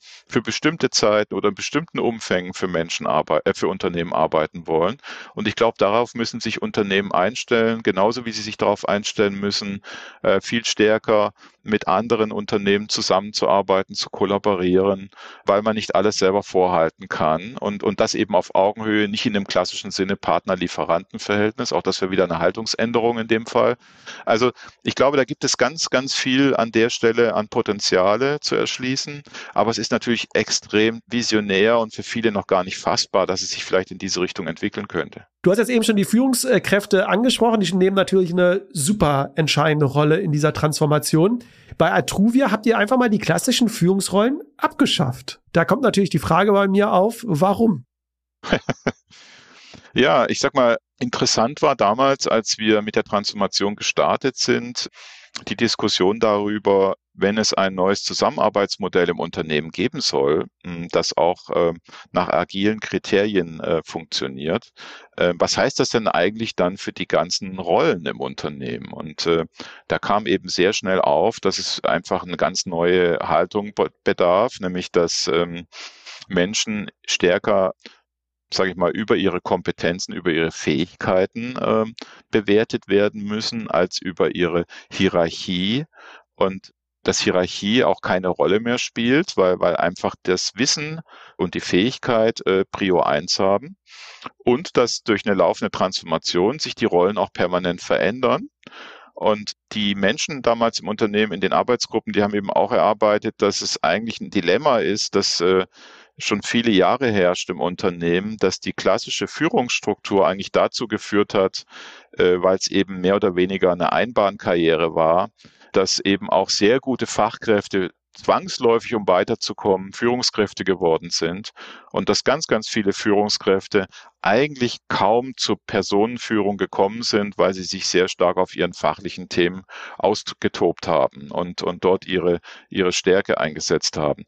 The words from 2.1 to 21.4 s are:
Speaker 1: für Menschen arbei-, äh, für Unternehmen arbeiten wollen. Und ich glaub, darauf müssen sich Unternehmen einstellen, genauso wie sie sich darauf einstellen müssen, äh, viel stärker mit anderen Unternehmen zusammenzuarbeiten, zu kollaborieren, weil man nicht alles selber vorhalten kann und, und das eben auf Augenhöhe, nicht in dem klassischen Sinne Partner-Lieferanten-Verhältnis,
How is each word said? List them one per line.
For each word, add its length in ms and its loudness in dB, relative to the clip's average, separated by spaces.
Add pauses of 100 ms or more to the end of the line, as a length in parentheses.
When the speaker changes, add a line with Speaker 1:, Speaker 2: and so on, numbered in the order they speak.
Speaker 1:
für 140 -4
Menschen 400 -4
arbei-, 380 2
äh, 100 2
für 140 -2
Unternehmen 440 -4
arbeiten 540 -2
wollen. 300 0 (380)
Und 120 -6
ich 80 -2
glaub, 240 2
darauf 360 2
müssen 260 -6
sich 200 -6
Unternehmen 520 0
einstellen, 720 0
genauso 400 0
wie 80 -8
sie 100 -10
sich 140 -10
darauf 320 0
einstellen 500 0
müssen, 440 -6 (400)
äh, 180 2
viel 240 -4
stärker 640 2 (320)
mit 240 -2
anderen 460 2
Unternehmen 560 0
zusammenzuarbeiten, 1080 0
zu 140 -8
kollaborieren, 1000 0 (340)
weil 160 2
man 140 0
nicht 200 -4
alles 220 2
selber 260 2
vorhalten 640 0
kann 500 -2
und, 240 -6
und 180 0
das 140 0
eben 200 -2
auf 200 -2
Augenhöhe, 520 2
nicht 200 -4
in 80 0
dem 120 -2
klassischen 440 -4
Sinne 260 -2
Partner-Lieferanten-Verhältnis, 1600 -2